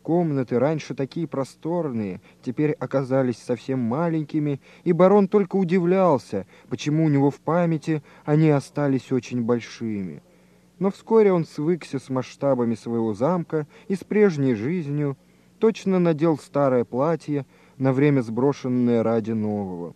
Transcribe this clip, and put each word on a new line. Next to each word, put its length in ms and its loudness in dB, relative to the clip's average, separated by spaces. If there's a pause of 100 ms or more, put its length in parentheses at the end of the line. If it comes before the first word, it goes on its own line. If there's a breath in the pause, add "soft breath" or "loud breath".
Комнаты, 560 -2
раньше 380 -2
такие 320 -6
просторные, 920 -6 (200 soft breath)
теперь 300 -2
оказались 680 -2
совсем 420 -6
маленькими, 800 -2 (240 loud breath)
и 80 0
барон 360 6
только 280 0
удивлялся, 920 2 (200 loud breath)
почему 380 -2
у 40 2
него 200 4
в 100 -6
памяти 600 -2 (240 loud breath)
они 240 4
остались 640 0
очень 320 -4
большими. 800 -6 (560 soft breath)
Но 100 0
вскоре 420 2
он 140 2
свыкся 540 -4
с 100 -14
масштабами 640 -2
своего 400 -4
замка 540 -2 (200 loud breath)
и 80 -2
с 80 -12
прежней 520 2
жизнью, 600 -4 (440 soft breath)
точно 400 0
надел 380 2
старое 480 0
платье, 600 -4 (320 soft breath)
на 160 2
время 280 4
сброшенное 840 0
ради 300 0
нового. 640 -6